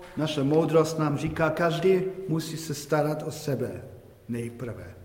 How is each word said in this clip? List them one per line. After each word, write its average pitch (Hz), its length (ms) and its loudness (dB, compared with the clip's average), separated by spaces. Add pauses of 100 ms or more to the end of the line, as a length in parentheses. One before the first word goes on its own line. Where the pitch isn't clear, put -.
(160)
naše 143 260 0
moudrost 156 560 4
nám 147 200 2
říká, 160 320 0
každý 170 520 4 (260)
musí 156 280 -2
se 151 180 -6
starat 151 480 0
o 156 80 -6
sebe 117 520 -4 (460)
nejprve. 117 680 -8 (100)